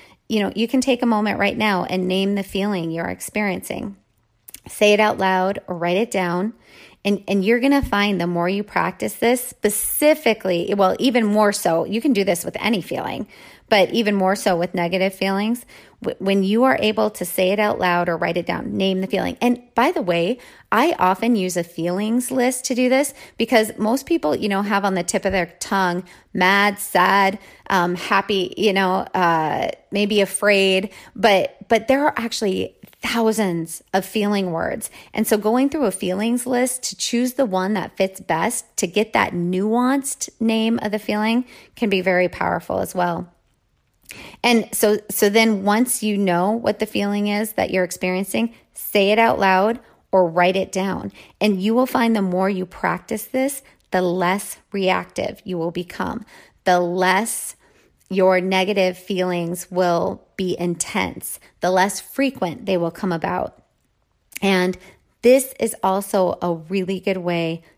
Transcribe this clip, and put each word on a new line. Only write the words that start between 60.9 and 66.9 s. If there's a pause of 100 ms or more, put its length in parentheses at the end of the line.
the
less
frequent
they
will
come
about. (800)
And (440)
this
is
also
a
really